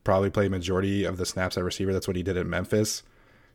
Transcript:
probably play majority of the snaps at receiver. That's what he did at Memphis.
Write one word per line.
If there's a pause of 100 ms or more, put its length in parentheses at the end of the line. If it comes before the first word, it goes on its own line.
probably
play
majority
of
the
snaps
at
receiver.
That's
what
he
did
at
Memphis. (520)